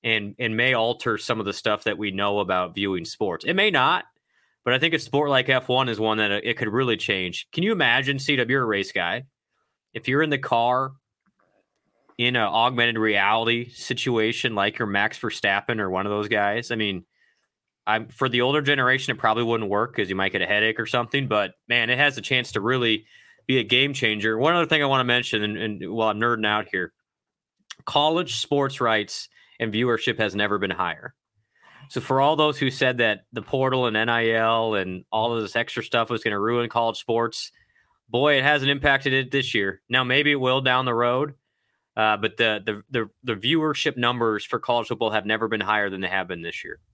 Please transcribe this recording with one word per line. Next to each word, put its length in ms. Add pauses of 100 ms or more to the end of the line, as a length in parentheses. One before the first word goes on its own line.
and, 340
and 200
may 160
alter 440
some 220
of 60
the 80
stuff 320
that 120
we 140
know 280
about 360
viewing 300
sports. 400
It 100
may 160
not, 340 (600)
but 80
I 60
think 140
a 60
sport 300
like 180
F 220
one 180
is 120
one 180
that, 140
uh, 120
it 140
could 100
really 300
change. 560
Can 100
you 80
imagine, 480
C 160
W, 180
you're 100
a 40
race 240
guy, 320 (680)
if 160
you're 120
in 80
the 80
car 540 (1300)
in 180
a 60
augmented 560
reality 720
situation 880
like 220
you're 100
Max 300
Verstappen 600
or 100
one 160
of 60
those 160
guys, 440
I 40
mean, 300 (840)
I'm, 220
for 180
the 140
older 200
generation, 540
it 40
probably 260
wouldn't 240
work 260
'cause 140
you 60
might 180
get 80
a 40
headache 340
or 60
something, 420
but, 260 (160)
man, 200
it 80
has 200
a 40
chance 300
to 100
really 440 (420)
be 120
a 40
game 300
changer. 440
One 180
other 100
thing 180
I 40
wanna 180
mention, 360
and, 160
and 360
while 160
I'm 100
nerding 260
out 240
here, 220 (960)
college 560
sports 400
rights 480 (300)
and 140
viewership 460
has 160
never 220
been 140
higher. 440 (760)
So 120
for 180
all 160
those 240
who 100
said 280
that 240 (100)
the 100
portal 440
and 100
N 140
I 220
L 440
and 340
all 240
of 80
this 140
extra 260
stuff 280
was 140
gonna 160
ruin 280
college 300
sports, 560 (560)
boy, 280
it 60
hasn't 260
impacted 440
it 180
this 220
year. 340
Now, 160
maybe 280
it 100
will 180
down 240
the 100
road, 420 (600)
uh, 220
but 180
the, 300
the, 180 (400)
the, 120
the 0
viewership 600
numbers 480
for 160
college 300
football 220
have 140
never 220
been 140
higher 280
than 120
they 80
have 180
been 140
this 240
year. 160 (120)